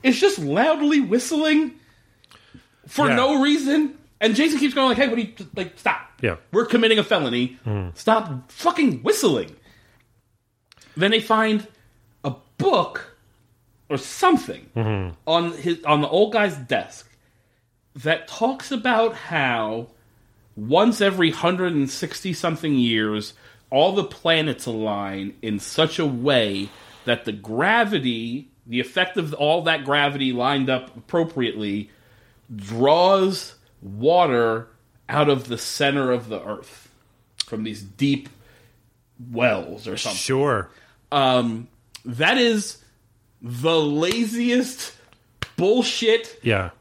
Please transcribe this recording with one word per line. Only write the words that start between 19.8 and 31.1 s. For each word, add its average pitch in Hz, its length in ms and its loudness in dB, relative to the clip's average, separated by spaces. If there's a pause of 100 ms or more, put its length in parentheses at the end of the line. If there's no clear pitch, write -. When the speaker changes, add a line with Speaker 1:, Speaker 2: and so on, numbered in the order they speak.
Speaker 1:
once 165 460 2
every 180 300 2
hundred 180 420 -2
and 139 160 0
sixty - 440 -8
something 160 420 -2
years, 107 580 0 (360)
all 156 240 4
the 196 100 0
planets 156 600 -2
align 101 760 -6
in 107 180 -4
such - 400 -2
a 165 60 0
way 117 640 0 (360)
that 120 200 -2
the 113 60 -4
gravity, 127 1160 -2 (160)
the 120 140 -4
effect 180 380 -2
of 156 160 -4
all 156 300 0
that 160 200 0
gravity 139 480 0
lined 131 380 0
up 127 260 -4
appropriately, 110 960 -4 (640)